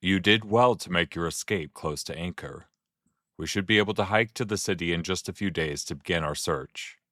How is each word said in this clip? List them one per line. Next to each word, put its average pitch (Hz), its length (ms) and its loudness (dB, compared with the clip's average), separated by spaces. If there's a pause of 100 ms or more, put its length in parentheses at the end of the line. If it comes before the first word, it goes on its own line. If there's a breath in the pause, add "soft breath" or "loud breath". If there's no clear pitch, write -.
You 95 200 4
did 107 240 4
well 113 320 4
to 90 160 -8
make 87 240 0
your 85 100 -2
escape 80 480 -4
close 78 300 -6
to - 120 -8
Anchor. 87 520 -10 (680)
We 82 120 -8
should 98 180 0
be 107 120 6
able 104 160 4
to 104 100 2
hike 107 300 2
to 127 100 -2
the 107 120 -2
city 85 360 0
in 85 100 0
just 92 260 -4
a 92 40 -8
few 98 180 -4
days 78 360 -4
to - 100 -8
begin 85 260 -2
our 76 140 -2
search. - 640 -4 (140)